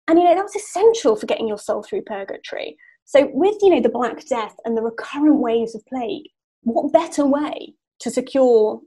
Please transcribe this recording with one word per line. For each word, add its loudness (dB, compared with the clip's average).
And, 4
you 6
know, 6
that -2
was -10
essential 2
for -10
getting -4
your -6
soul -6
through -8
purgatory. -12
So 2
with, 0
you 6
know, 4
the 2
Black -6
Death -6
and -2
the -2
recurrent 0
waves -2
of -14
plague, -8
what -2
better 0
way -2
to -8
secure 2